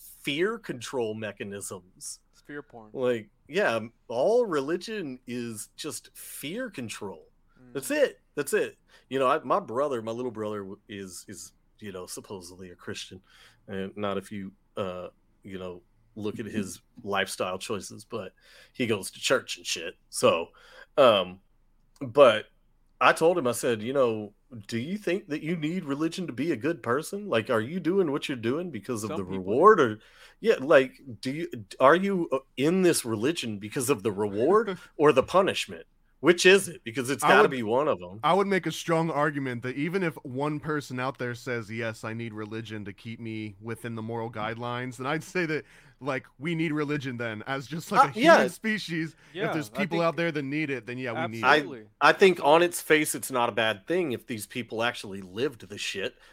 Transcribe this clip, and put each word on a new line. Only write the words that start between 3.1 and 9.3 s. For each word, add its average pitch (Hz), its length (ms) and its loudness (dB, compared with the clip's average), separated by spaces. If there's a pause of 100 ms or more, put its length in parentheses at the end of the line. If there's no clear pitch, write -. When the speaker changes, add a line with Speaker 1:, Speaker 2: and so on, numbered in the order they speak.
Speaker 1:
yeah, 151 280 0
m-, 113 180 -6 (140)
all 190 400 2
religion 165 800 -4
is 120 500 -8
just - 380 -10
fear - 560 -10
control. 101 560 -10 (460)
That's 139 160 -8
Speaker 2:
Mm. 294 140 2
Speaker 1:
it. - 180 -2 (140)
That's - 180 -4
it. 151 240 0 (320)
You 131 100 -2
know, 131 80 4
I, 151 120 2